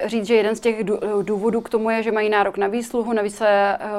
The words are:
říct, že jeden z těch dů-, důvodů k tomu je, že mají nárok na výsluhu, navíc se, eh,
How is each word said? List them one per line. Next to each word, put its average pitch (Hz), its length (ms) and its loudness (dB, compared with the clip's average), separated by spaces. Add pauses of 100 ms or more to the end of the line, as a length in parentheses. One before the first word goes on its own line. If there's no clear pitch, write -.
říct, 220 200 -2
že 233 100 2
jeden 214 200 4
z - 40 -8
těch 220 240 0
dů-, 202 160 -2 (220)
důvodů 214 400 0
k 226 80 -10
tomu 220 200 0
je, 226 140 0
že 226 80 -2
mají 214 180 0
nárok 202 280 2
na 403 100 0
výsluhu, 233 460 -2
navíc 208 220 -2
se, 220 120 0
eh, 202 300 4 (220)